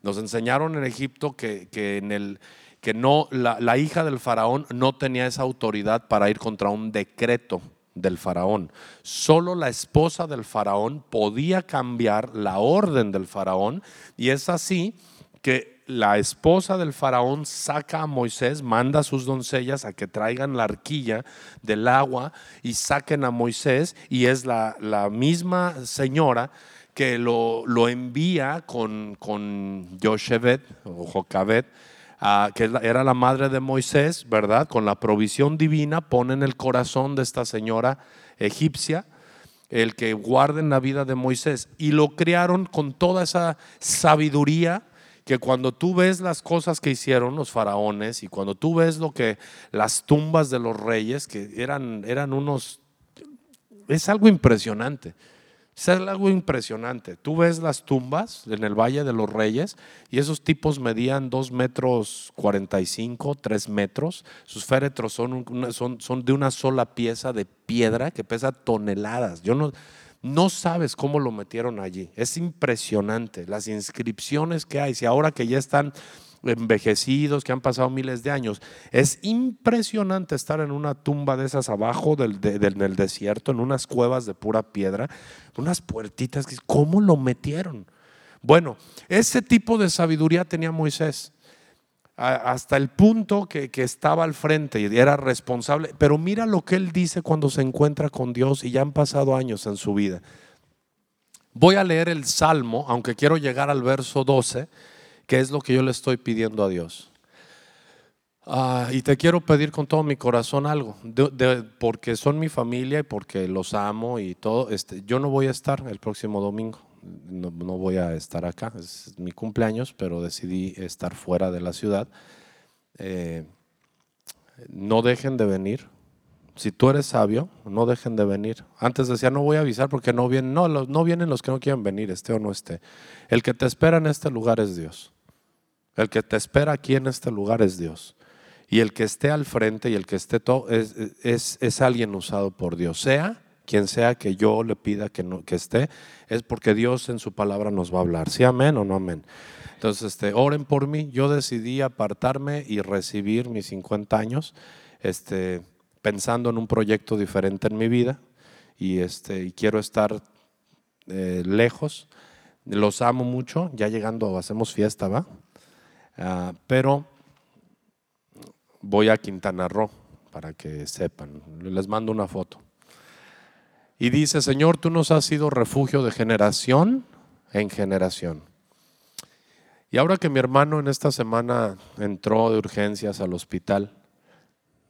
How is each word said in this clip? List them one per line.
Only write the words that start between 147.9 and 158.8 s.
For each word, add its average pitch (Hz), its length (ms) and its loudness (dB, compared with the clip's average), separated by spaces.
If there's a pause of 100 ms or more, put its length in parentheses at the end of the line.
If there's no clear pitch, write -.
va 90 40 0
a 92 40 2
hablar. 82 280 0
¿Sí, - 160 2
amén 131 320 4
o 104 80 0
no 95 100 -2
amén? 90 300 -4 (480)
Entonces, 107 300 -4
este, 101 300 -4
oren 143 300 2
por 139 240 0
mí. 151 240 -4
Yo 131 160 0
decidí 127 540 -2
apartarme 135 840 -2
y 107 140 -2
recibir 101 720 -2
mis 110 160 -6
cincuenta 104 540 -2
años, 120 360 -4 (460)
este, 92 640 -4 (380)
pensando 117 480 0
en 117 80 -2
un 113 100 -4
proyecto 107 500 0
diferente 98 500 0
en 107 100 -2
mi 113 120 0
vida. 123 320 2 (560)
Y, 92 220 -2